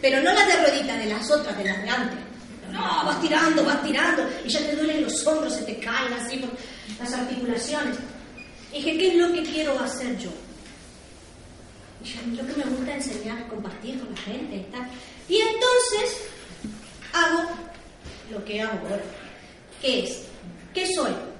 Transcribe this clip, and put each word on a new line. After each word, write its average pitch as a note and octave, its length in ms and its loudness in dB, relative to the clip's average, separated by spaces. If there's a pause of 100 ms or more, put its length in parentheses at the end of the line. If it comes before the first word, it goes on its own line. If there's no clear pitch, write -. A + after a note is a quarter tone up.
Pero C4+ 220 6
no F4+ 100 6
la G4+ 120 8
de F4+ 120 8
ruedita, C#4 400 4
de A3+ 80 -2
las G#3+ 240 -2
otras, G3 280 4
de G3 80 -4
las F#3+ 180 0
de A3 60 -6
antes. A#3+ 280 0 (540)
No, - 80 -6 (260)
vas D4 160 2
tirando, D#4 420 6
vas C#4+ 200 2
tirando, D#4 400 2 (200)
y B3 60 -6
ya D#4 120 2
te D4+ 140 0
duelen D#4 280 2
los - 240 0
hombros, D#4 260 2
se - 100 -4
te A3 140 -6
caen A#3+ 360 -2
así A#3+ 240 -6
por C4 120 -4 (500)
las B3 140 -4
articulaciones. B3+ 840 -2 (760)
Y D4 40 -6
dije, D#4+ 200 0
"¿Qué F#4 120 4
es E4+ 60 4
lo F4 180 8
que D#4+ 100 0
quiero D4+ 360 0
hacer B3 380 -2
yo?". F#3 120 -6 (1700)
Y - 40 -10
yo, - 120 -8
"A A#3+ 40 -12
mí A#3 140 -4
lo C4+ 100 -4
que - 60 -4
me C#4+ 100 -2 (120)
gusta C4 200 -4
es C#4 120 -4
enseñar, A3 400 -8
compartir G#3+ 520 -8
con A3 160 -10
la - 60 -10
gente A#3 340 -8
y F#3+ 160 -6
tal". B3 160 -8 (420)
Y F#4 120 6
entonces A#4+ 760 4 (960)
hago E4 300 4 (880)
lo G3+ 140 -8
que G#3+ 160 -4
hago A3 180 -2 (100)
ahora. G3+ 140 -2 (800)
¿Qué A#3+ 240 2
es? - 160 -8 (520)
¿Qué F#4 220 0
soy? C4 160 2 (280)